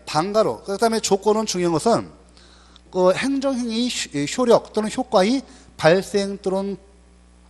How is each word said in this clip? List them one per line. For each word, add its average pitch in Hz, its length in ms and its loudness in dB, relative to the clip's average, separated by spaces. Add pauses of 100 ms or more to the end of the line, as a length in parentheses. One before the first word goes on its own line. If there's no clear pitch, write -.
방가로, 170 560 0
그다음에 220 380 -2
조건은 214 460 0
중요한 175 260 -2
것은 156 360 0 (840)
그 180 200 4
행정행위 247 760 -2
효-, - 360 -6 (140)
효력 233 340 4
또는 214 240 -2
효과의 226 460 2 (340)
발생 196 600 0
또는, 196 380 -4 (720)